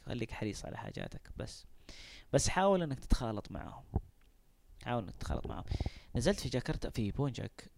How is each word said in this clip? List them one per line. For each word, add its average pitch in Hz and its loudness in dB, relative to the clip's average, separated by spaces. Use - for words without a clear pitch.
خليك 117 -2
حريص - -4
على - -6
حاجاتك - -8
بس. - -8
بس 139 6
حاول 190 6
إنك 143 0
تتخالط - 2
معاهم. - -8
حاول 120 2
إنك 87 -8
تتخالط - -2
معاهم. - -6
نزلت 175 4
في - -2
جاكرتا، - 0
في 104 0
بونجاك. 113 -2